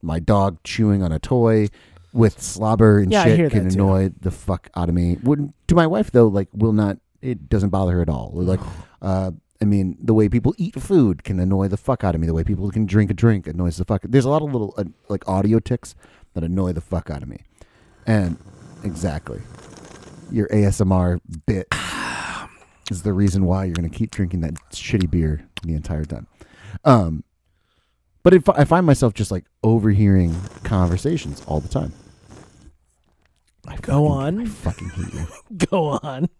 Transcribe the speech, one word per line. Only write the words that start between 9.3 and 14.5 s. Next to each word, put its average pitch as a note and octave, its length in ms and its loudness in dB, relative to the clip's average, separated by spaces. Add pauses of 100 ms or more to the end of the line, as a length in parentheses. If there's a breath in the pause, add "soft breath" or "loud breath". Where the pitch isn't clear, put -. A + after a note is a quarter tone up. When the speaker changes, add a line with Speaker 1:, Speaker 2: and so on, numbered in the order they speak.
Speaker 1:
I A2 60 0
mean, G2 340 0
the - 140 0
way G#2+ 160 4
people A#2+ 300 0
eat F3+ 200 -6
food B2+ 440 2
can F#2 160 -4
annoy F#2+ 300 0
the G2 80 -4
fuck - 260 -4
out F#2 100 0
of D#2+ 80 -2
me. E2 60 -2
The E2 80 0
way E2 80 0
people G2 260 -4
can A2 160 -2
drink G2+ 240 2
a G#2 60 -2
drink G#2+ 320 2
annoys E2+ 300 -4
the F2+ 80 -4
fuck. G2+ 220 -2
There's A#2+ 180 4
a B2+ 40 -2
lot D#3 140 0
of D3 80 -6